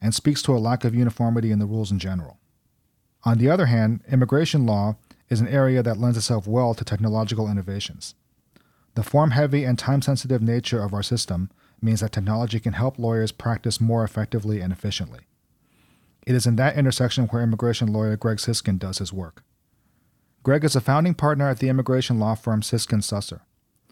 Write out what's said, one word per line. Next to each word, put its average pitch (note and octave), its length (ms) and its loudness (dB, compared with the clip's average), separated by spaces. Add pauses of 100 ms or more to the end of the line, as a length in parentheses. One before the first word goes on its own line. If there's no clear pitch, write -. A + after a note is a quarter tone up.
and A2 140 0
speaks D3 280 0
to C3+ 120 2
a - 20 2
lack A#2 260 0
of A#2 120 0
uniformity A#2 560 0
in G#2 80 2
the G#2 80 0
rules G#2+ 240 -4
in G2 80 0
general. F#2 400 -8 (840)
On A#2 140 2
the B2 140 4
other D#3+ 160 4
hand, A2+ 320 2 (120)
immigration C3+ 540 2
law G#2 300 0 (340)
is A2+ 100 0
an A#2 80 2
area C3 340 2
that A2+ 160 -2
lends A#2+ 200 0
itself G#2+ 280 -2
well A#2 280 0
to A2 100 -6
technological G#2+ 680 -2
innovations. G2 680 -6 (800)
The A2 80 -2
form-heavy C#3+ 600 2
and B2+ 160 0
time-sensitive C3 600 0
nature A#2 420 0
of G2+ 100 -4
our G2+ 100 -4
system - 460 -4 (320)
means A2+ 200 2
that A2 100 -4
technology G#2+ 480 -2
can G#2+ 140 -2
help B2+ 260 -2
lawyers A2+ 320 0
practice - 480 -4
more A2+ 240 2
effectively G#2+ 560 -2
and F#2 140 -2
efficiently. - 480 -8 (1040)
It B2+ 80 2
is A#2 100 2
in A#2 120 4
that C3+ 180 2
intersection B2+ 520 2
where A#2 140 -2
immigration A2+ 520 0
lawyer G#2+ 240 0
Greg A2 240 -2
Siskin A2 360 -2
does F#2 200 -6
his G2 160 -8
work. F2+ 280 -12 (1040)
Greg D3 220 2
is D3 100 2
a C3 60 4
founding D#3+ 320 2
partner D3 340 2
at C3 120 0
the C3+ 100 0
immigration B2+ 500 0
law A2 160 2
firm A2 260 -2
Siskin A2 380 0
Susser. G2+ 400 -6 (520)